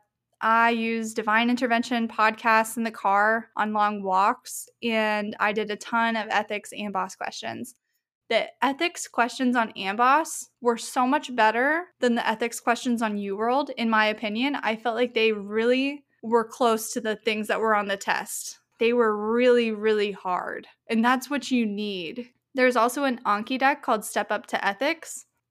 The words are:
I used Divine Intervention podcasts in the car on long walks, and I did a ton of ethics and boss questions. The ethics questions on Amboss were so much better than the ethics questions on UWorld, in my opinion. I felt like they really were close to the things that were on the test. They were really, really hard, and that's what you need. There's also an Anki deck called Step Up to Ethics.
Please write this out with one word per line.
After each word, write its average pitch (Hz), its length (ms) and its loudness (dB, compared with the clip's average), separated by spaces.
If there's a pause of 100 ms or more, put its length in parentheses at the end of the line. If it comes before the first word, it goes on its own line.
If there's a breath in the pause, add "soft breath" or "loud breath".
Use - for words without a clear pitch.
(440)
I 233 260 4
used 226 440 -2
Divine 226 360 2
Intervention 233 580 0
podcasts 220 680 2
in 233 60 -2
the 226 80 -4
car 214 680 2
on 214 160 0
long 208 300 0
walks, 190 640 0 (140)
and 214 560 -2
I 214 140 0
did 214 180 -4
a 208 60 -6
ton 226 400 -2
of 214 140 -4
ethics 208 460 -2
and 208 160 -8
boss 190 220 -4
questions. - 640 -10 (520)
The 226 200 0 (120)
ethics 277 460 -2
questions 247 480 0
on 226 220 0
Amboss 240 680 0 (140)
were 233 180 0
so 254 280 -2
much 277 300 0
better 247 480 2 (160)
than 240 160 2
the 233 100 -2
ethics 226 320 -2
questions 240 440 -2
on 208 160 -2
UWorld, 226 580 -2
in 226 120 -2
my 214 180 4
opinion. 220 500 -2
I 214 180 -2
felt 220 220 -4
like 247 180 0
they 220 160 4
really 233 760 0 (200)
were 226 200 2
close 226 500 0
to 240 60 -6
the 220 140 -2
things 214 320 -2
that 202 140 0
were 220 160 4
on 202 100 0
the 196 100 -2
test. - 640 -6 (220)
They 233 120 4
were 220 400 2
really, 240 380 4
really 214 400 0
hard, - 560 -6 (240)
and 226 140 2
that's 254 260 2
what 277 220 -4
you 240 140 2
need. 202 640 -6 (260)
There's 254 180 4
also 247 300 2
an 254 200 0
Anki 220 360 -2
deck 269 220 2
called 214 220 0
Step 214 280 -4
Up 208 140 -4
to - 200 -4
Ethics. 269 580 -4 (260)